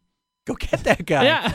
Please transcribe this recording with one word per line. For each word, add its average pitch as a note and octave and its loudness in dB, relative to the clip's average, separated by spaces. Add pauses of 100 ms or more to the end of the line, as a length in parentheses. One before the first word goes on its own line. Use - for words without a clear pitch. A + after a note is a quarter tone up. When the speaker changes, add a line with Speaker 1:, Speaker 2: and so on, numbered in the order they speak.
(460)
Speaker 1:
Go B3+ -6
get - -4
that G3+ 0
guy. D3+ 2
Speaker 2:
Yeah, C4+ 2